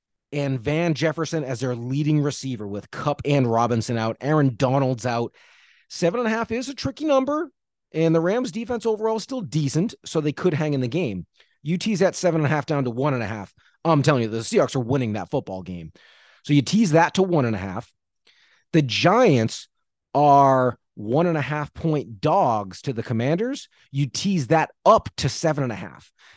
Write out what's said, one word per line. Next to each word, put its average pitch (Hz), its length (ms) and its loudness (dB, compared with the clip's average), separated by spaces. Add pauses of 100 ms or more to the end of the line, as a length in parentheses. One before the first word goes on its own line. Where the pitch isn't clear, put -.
(300)
and 139 300 -4
Van 156 340 0
Jefferson 156 480 -2
as 123 160 -6
their 123 160 -4
leading 143 480 0
receiver 127 460 -6
with 101 240 -10
Kupp - 320 -4
and 139 260 2
Robinson 117 480 0
out. 113 220 -4
Aaron 139 340 2
Donald's 127 520 0
out. 117 280 -2 (540)
Seven - 320 -2
and 233 80 0
a - 20 0
half 226 220 -2
is 240 160 -4
a 277 60 -10
tricky 277 320 -6
number, 285 440 0 (420)
and 160 200 2
the 165 80 4
Rams 208 300 0
defense 226 340 -6
overall 220 320 0
is 196 60 -4
still 262 180 -6
decent, 151 540 -2 (100)
so - 160 -2
they 147 120 -2
could 175 200 0
hang 147 220 -2
in 135 60 -2
the 123 80 -2
game. 113 360 -4 (380)
You 165 160 -4
tease 208 220 -2
that 180 160 2
seven 160 240 0
and 147 60 2
a 127 40 2
half 147 160 -2
down 143 180 0
to 123 60 -2
one 131 240 0
and 120 80 -2
a 104 40 -4
half. 104 280 -10 (300)
I'm 156 180 4
telling 139 200 4
you, 110 60 -2
the 113 100 -4
Seahawks 139 360 0
are 135 60 0
winning 120 320 -2
that 98 180 -6
football 95 320 -4
game. 85 300 -12 (520)
So - 80 0
you 143 80 6
tease 190 300 2
that 160 240 4
to 185 80 2
one 170 240 2
and 113 80 0
a 95 40 -4
half. 95 320 -8 (800)
The 160 100 4
Giants 135 880 2 (460)
are 135 640 4 (180)
one 123 320 0
and 160 120 0
a 143 40 -2
half 147 300 -6
point 135 480 -4
dogs 127 640 0
to 139 100 -6
the 110 100 -6
Commanders. 165 640 -2 (240)
You 139 140 -2
tease 160 420 -2
that 156 240 2 (120)
up 208 240 6 (100)
to 143 100 -2
seven 151 340 -2
and 120 100 -2
a 101 40 -8
half. 92 340 -16 (260)